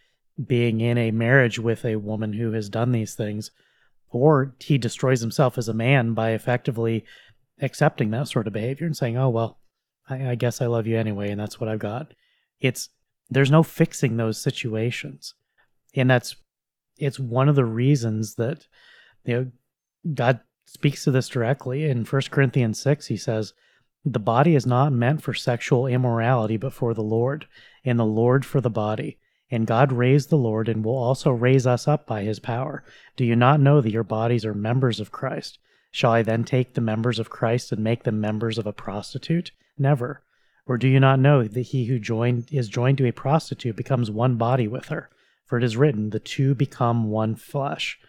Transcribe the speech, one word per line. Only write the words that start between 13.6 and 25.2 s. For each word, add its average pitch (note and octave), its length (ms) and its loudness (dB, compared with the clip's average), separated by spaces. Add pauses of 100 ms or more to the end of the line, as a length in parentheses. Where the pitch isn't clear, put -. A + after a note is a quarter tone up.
fixing C3+ 520 -2
those A2+ 240 -2
situations. A#2+ 960 -6 (640)
And B2+ 120 2
that's, B2 280 2 (600)
it's C#3 220 -4
one C3 300 0
of D3 80 4
the C3+ 80 4
reasons A2+ 720 0
that, A#2+ 300 -4 (580)
you A#2+ 100 -2
know, B2+ 160 -2 (640)
God B2 280 0 (260)
speaks - 380 -2
to D#3 60 2
this B2+ 180 0
directly. C3 560 -4
In B2 200 0
First - 260 -2
Corinthians B2+ 480 2
six, - 280 -2
he A2+ 100 -4
says, A2 360 -4 (520)
"The B2+ 160 -2
body B2 340 4
is B2 120 2
not B2+ 260 2
meant B2 300 0